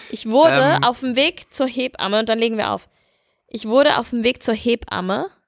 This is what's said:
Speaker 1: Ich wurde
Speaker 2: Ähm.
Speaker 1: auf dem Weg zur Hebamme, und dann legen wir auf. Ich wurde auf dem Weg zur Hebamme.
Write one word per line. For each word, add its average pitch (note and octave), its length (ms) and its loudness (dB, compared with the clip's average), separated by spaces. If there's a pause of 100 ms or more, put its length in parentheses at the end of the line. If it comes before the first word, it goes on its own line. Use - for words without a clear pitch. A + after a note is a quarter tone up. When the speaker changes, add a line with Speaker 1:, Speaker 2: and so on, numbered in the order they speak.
Speaker 1:
Ich A3+ 200 -10
wurde C#4 480 4
Speaker 2:
Ähm. - 60 2
Speaker 1:
auf A#3+ 180 0
dem B3+ 160 -4
Weg D#4 360 0
zur C4 140 0
Hebamme, A#3+ 520 -4
und A3+ 100 -2
dann A3+ 100 0
legen A3+ 180 0
wir G#3 140 -2
auf. G3 160 -6 (600)
Ich A3 200 -12
wurde C#4 300 4
auf A#3 140 -6
dem A#3 120 -4
Weg B3 180 0
zur A#3 120 -2
Hebamme. G#3+ 720 -4 (200)